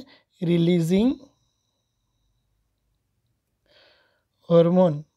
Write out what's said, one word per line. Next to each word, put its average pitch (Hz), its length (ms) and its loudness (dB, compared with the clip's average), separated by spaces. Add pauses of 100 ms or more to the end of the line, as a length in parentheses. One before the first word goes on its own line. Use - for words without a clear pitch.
(420)
રિલીઝિંગ 170 720 0 (3500)
હોર્મોન. 170 440 2 (240)